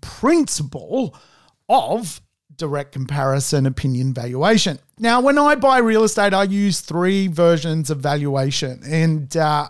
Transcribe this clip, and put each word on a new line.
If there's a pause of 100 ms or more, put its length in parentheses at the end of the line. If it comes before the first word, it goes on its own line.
principle (540)
of (340)
direct
comparison
opinion
valuation. (200)
Now,
when
I
buy
real
estate,
I
use
three
versions
of
valuation,
and,
uh,